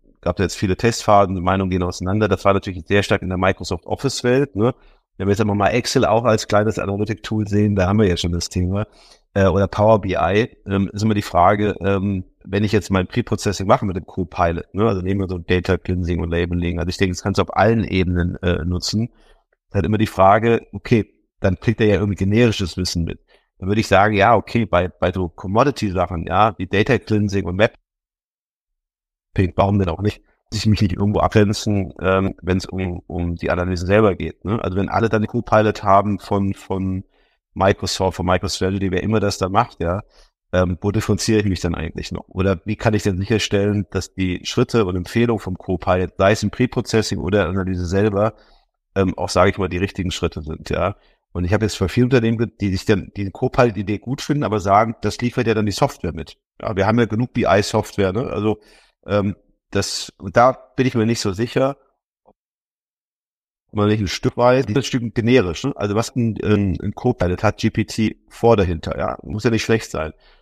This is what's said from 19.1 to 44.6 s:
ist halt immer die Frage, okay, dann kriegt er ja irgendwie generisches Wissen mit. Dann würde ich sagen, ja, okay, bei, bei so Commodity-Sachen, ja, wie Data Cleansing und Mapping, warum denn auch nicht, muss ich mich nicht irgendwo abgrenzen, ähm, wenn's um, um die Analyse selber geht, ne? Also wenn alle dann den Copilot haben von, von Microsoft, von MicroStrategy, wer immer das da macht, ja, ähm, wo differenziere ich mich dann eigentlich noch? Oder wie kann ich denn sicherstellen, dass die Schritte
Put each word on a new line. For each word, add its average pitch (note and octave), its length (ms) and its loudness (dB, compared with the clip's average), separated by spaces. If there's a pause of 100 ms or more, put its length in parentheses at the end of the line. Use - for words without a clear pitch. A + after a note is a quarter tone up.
ist - 60 -14
halt G2+ 100 0
immer G#2+ 140 0
die G#2 80 2
Frage, G#2+ 680 4
okay, G#2 420 0 (260)
dann F#2 180 0
kriegt - 220 -2
er A2 60 4
ja G#2 80 4
irgendwie F#2+ 220 0
generisches G2+ 600 0
Wissen F2 280 -4
mit. - 160 -8 (380)
Dann F#2 100 -8
würde G#2+ 120 0
ich - 80 -4
sagen, G2+ 260 6
ja, G#2 220 4
okay, A2 300 -2
bei, F2 220 0
bei F2+ 240 -2
so F#2 160 -4
Commodity-Sachen, F#2 1000 -2
ja, F#2+ 320 2
wie F#2 80 -6
Data G#2+ 320 2
Cleansing G2+ 460 -2
und F2+ 120 -6
Mapping, G#2 200 2 (1800)
warum G2+ 220 2
denn F#2 100 0
auch E2 140 -6
nicht, G#2 200 -4 (300)
muss G#2+ 80 -4
ich - 60 -4
mich G#2+ 160 4
nicht F#2 140 0
irgendwo G2+ 240 0
abgrenzen, G2+ 840 2
ähm, F#2+ 400 0
wenn's F2+ 240 -2
um, F2+ 400 -8
um F2 300 -6
die - 140 -4
Analyse F2+ 360 -2
selber G2+ 300 4
geht, D#2+ 280 -10
ne? G#2 180 -4
Also F#2 140 -4
wenn G2 140 -2
alle G#2+ 180 0
dann G#2+ 140 0
den G#2+ 60 -2
Copilot G#2+ 540 0
haben G2+ 360 2
von, G2 340 -2
von F#2+ 520 -6 (500)
Microsoft, F#2+ 600 0
von F2 100 -6
MicroStrategy, F#2+ 640 -2
wer F2+ 120 -2
immer G#2+ 180 0
das G2 180 -2
da F#2 100 -2
macht, G#2 320 -2
ja, F2+ 220 -2 (500)
ähm, F2+ 300 2
wo G2+ 80 0
differenziere G#2+ 500 0
ich G2+ 60 -2
mich F#2+ 140 -2
dann E2+ 140 -2
eigentlich D#2+ 380 -8
noch? E2+ 160 -10
Oder F#2+ 380 -2
wie A2 100 -4
kann A2+ 160 0
ich G#2+ 120 0
denn G2 120 0
sicherstellen, G2+ 760 0
dass - 200 -6
die F#2 300 -4
Schritte A#2 420 0